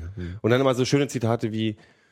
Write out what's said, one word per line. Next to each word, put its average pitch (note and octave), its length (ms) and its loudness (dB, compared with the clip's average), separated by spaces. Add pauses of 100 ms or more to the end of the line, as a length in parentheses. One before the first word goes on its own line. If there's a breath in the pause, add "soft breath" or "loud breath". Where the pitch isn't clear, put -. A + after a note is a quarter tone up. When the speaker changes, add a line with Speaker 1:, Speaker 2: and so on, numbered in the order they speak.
(160)
Speaker 1:
Hm. F2+ 260 -10
Speaker 2:
Und G#2+ 80 2
dann B2 100 4
immer C3+ 140 4
so B2 120 0
schöne C#3+ 220 2
Zitate A#2 440 -2
wie, A2 240 -2 (360 soft breath)